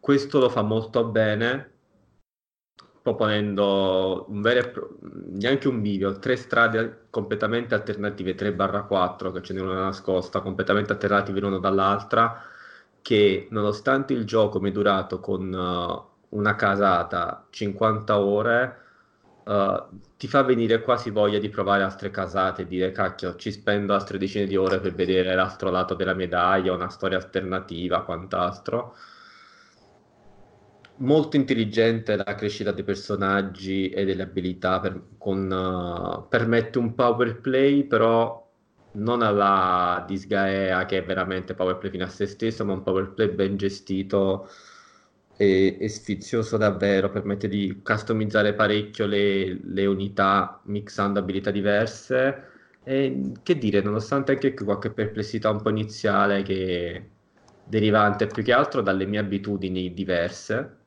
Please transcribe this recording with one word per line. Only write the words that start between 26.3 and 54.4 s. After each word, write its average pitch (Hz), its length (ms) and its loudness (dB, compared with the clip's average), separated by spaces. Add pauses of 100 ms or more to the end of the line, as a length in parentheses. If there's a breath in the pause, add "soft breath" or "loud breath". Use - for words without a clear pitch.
una 90 160 -4
storia 92 260 -4
alternativa, 90 840 -4
quant'altro". 90 920 -4 (2000 loud breath)
Molto 147 360 4
intelligente 113 800 2
la 101 180 -4
crescita 104 380 -4
dei 101 100 -6
personaggi 95 1080 -2
e 98 160 -2
delle 95 200 -2
abilità, 92 560 -2
per-, 92 200 -4 (160)
con, 98 340 -4
eh, 90 800 -4
permette 117 500 2
un 117 180 -2
power 120 440 2
play, 139 440 2
però 117 600 2 (500)
non 117 280 0
alla 92 840 4
Disgaea, 95 800 0
che 95 140 -2
è 87 60 -2
veramente 92 500 -4
power 92 240 0
play 98 140 -8
fino 90 120 -4
a 90 40 -6
se 101 180 -4
stesso, 113 380 -4
ma 101 80 -2
un 95 100 -4
power 95 300 0
play 110 160 0
ben 98 280 0
gestito 98 920 -2 (880 loud breath)
e, 98 420 6
e 107 100 -2
sfizioso 107 680 -4
davvero, 101 540 2
permette 98 360 -4
di 98 340 -2
customizzare 107 720 0
parecchio 104 520 0
le, 98 560 0
le 95 240 -2
unità 98 800 0
mixando 101 560 -2
abilità 98 320 -2
diverse. 110 880 0 (400 loud breath)
E 131 500 -2 (120)
che 175 120 4
dire, 104 260 2
nonostante 113 500 0
anche 135 200 2